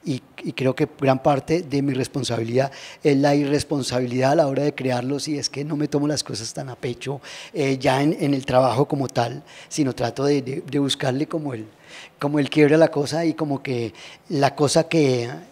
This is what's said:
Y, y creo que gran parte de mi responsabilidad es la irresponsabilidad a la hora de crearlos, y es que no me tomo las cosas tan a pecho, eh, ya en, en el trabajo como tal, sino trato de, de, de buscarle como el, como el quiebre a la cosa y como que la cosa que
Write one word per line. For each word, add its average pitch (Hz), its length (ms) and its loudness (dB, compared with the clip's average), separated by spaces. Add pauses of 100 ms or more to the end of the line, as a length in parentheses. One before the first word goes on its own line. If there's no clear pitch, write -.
Y, 139 180 -4 (220)
y 135 80 -6
creo 131 240 0
que - 120 0 (120)
gran 131 220 2
parte 156 400 2
de 139 200 -2
mi 143 100 0
responsabilidad 123 760 -2 (320)
es 143 140 4
la 143 180 4
irresponsabilidad 131 960 0
a - 40 4
la 160 100 4
hora 135 160 0
de 147 120 0
crearlos, 131 520 -2
y 147 120 -4
es 135 120 -6
que 143 140 -8
no 160 120 -4
me 147 120 -2
tomo 143 180 0
las 147 160 -2
cosas 110 320 -8
tan 139 140 -8
a 120 80 -12
pecho, 131 440 -8 (320)
eh, 135 280 0
ya 135 200 2
en, 147 200 2
en 143 120 0
el 131 140 -2
trabajo 127 400 4
como 135 220 -2
tal, 123 340 -2 (260)
sino 135 240 0
trato 123 320 -2
de, 143 180 2
de, 135 180 -6
de 143 180 -4
buscarle 139 480 0
como 151 260 -6
el, 110 140 -10 (540)
como 143 180 0
el 139 100 0
quiebre 151 280 6
a - 20 6
la 160 140 6
cosa 151 320 -2
y 160 100 0
como 143 260 -4
que 117 320 -4 (360)
la 139 260 2
cosa 156 320 2
que 127 420 2 (240)